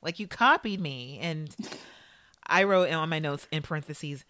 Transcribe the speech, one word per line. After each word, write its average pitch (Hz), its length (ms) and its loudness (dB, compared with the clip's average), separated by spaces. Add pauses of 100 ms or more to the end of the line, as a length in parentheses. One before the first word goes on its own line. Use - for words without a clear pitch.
Like, 170 180 -4
you 208 80 -6
copied 233 520 4
me." 139 420 -6
And 156 340 -4 (920)
I 185 180 6
wrote 185 280 4
on 160 180 0
my 160 100 0
notes 147 320 -2
in 151 120 -2
parentheses, 147 680 -6